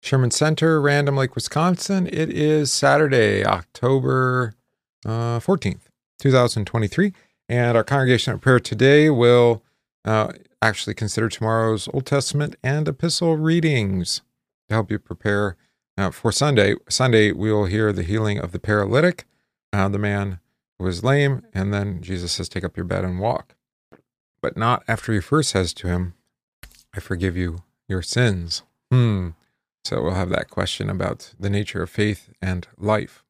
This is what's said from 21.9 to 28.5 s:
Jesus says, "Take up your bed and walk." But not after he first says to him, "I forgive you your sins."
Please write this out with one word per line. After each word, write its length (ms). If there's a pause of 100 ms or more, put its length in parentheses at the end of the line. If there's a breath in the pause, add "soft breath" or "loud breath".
Jesus 300
says, 180
"Take 140
up 120
your 120
bed 180
and 140
walk." 340 (920)
But 140
not 300
after 260
he 60
first 320
says 240
to 120
him, 280 (800)
"I 40
forgive 380
you 240 (260)
your 140
sins." 640 (260)